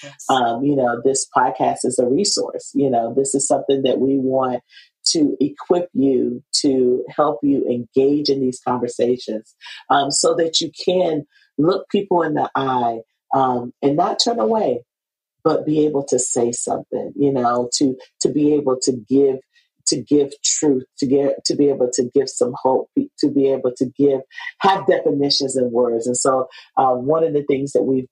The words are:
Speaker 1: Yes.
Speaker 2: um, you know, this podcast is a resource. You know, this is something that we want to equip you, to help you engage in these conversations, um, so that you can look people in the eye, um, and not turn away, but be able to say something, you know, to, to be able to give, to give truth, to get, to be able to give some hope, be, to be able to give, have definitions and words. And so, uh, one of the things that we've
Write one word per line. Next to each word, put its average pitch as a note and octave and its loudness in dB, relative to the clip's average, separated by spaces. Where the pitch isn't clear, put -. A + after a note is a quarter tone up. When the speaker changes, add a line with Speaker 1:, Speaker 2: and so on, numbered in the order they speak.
Speaker 1:
Yes. - -20
Speaker 2:
um, B2 0
you C#3+ 2
know, B2 0
this C3+ 0
podcast C3 0
is B2 -2
a B2 4
resource. - -2
You C#3 2
know, A#2 0
this C3+ 0
is C#3 0
something C#3 0
that B2 0
we C3+ 2
want C3 0
to D3 0
equip F3 -2
you, B2 0
to B2+ 2
help D3+ 0
you C#3 2
engage C3+ 0
in C#3 0
these B2+ -2
conversations, B2 -4
um, C#3+ 2
so E3 2
that E3 0
you D#3 -4
can E3+ 0
look F#3 0
people F#3+ 0
in D#3+ -2
the C3+ -2
eye, B2 -2
um, B2 0
and C#3+ 2
not F#3+ 0
turn A#3 -2
away, G#3 0
but D#3 0
be D3+ 2
able C#3 0
to B2 0
say A#2+ -2
something, - -6
you C#3 2
know, B2 0
to, C3 2
to E3+ 4
be D3 2
able C3 0
to C3 0
give, C3 0
to D3+ -2
give C#3+ 2
truth, C3+ 0
to C#3+ -2
get, C#3 0
to - 0
be C#3+ 4
able B2 0
to B2 0
give C3+ 2
some B2 -2
hope, C3 0
be, - -2
to D3 2
be C3+ 2
able B2 -2
to C3 -2
give, C#3 2
have F#3+ 0
definitions C#3+ 0
and B2 0
words. A#2 0
And B2 0
so, C3 0
uh, C3 4
one D3 0
of D3+ 0
the D3 0
things C#3 -2
that B2 2
we've C3 0